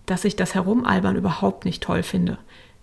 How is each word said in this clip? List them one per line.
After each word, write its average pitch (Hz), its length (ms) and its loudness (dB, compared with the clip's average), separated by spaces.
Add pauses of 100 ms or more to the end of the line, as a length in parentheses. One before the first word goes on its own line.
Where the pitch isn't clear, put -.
dass 185 220 0
ich 202 100 0
das 185 180 0
Herumalbern 190 640 2
überhaupt 196 480 0
nicht - 180 -4
toll 175 200 0
finde. 180 340 0 (460)